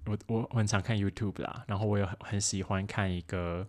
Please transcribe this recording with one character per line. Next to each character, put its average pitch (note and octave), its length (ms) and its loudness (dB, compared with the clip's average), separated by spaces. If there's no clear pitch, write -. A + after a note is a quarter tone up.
我， G#2 180 0
我， A2+ 240 0
我 - 80 0
很 A2 80 6
常 G2+ 160 4
看 A2 160 2
YouTube G2 460 0
啦， - 240 -6
然 G2+ 100 0
后 G#2+ 80 0
我 G#2 140 4
有 G2 80 2
很， G2 140 -4
很 G2+ 200 -2
喜 G2 220 0
欢 F#2+ 220 0
看 G2+ 240 0
一 F2+ 120 0
个， F2 480 -2